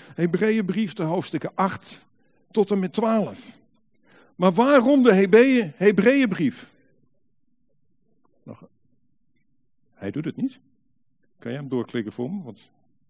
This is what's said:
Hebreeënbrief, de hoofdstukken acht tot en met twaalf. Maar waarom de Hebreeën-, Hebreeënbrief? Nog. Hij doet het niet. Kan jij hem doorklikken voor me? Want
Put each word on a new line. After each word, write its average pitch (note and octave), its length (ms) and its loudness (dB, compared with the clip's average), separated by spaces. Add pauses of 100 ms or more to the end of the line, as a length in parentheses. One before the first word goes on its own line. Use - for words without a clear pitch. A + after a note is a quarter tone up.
(140)
Hebreeënbrief, F#3 800 -2
de - 100 -8
hoofdstukken D#3+ 520 -6
acht - 500 -6 (460)
tot G3+ 200 -2
en G3+ 80 -2
met F#3 140 -6
twaalf. G#3+ 640 -4 (800)
Maar F3+ 180 2
waarom C4 500 4
de A#3 120 6
Hebreeën-, G#3+ 600 4
Hebreeënbrief? G3+ 960 2 (1700)
Nog. - 200 -20 (1300)
Hij G2+ 160 -10
doet D3+ 140 -10
het - 120 -8
niet. C4 220 -6 (840)
Kan A#2 100 -12
jij C3+ 100 -10
hem C#3 100 -14
doorklikken A#2 420 -6
voor B2 180 -8
me? G3 120 -10
Want A2+ 180 -20 (500)